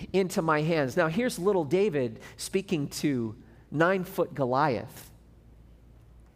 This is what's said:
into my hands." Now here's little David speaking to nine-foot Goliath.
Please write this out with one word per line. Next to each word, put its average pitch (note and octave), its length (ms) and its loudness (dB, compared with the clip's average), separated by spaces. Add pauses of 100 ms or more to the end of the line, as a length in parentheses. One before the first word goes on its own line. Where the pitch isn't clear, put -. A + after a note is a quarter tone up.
(120)
into F#3 280 0
my D#3 220 2
hands." D3+ 340 0
Now E3+ 120 4
here's A3+ 300 -2
little F#3 260 2
David C#3 560 0 (160)
speaking F#3 520 -2
to A#2 460 -2 (360)
nine-foot F3 640 0
Goliath. C3 760 0 (1300)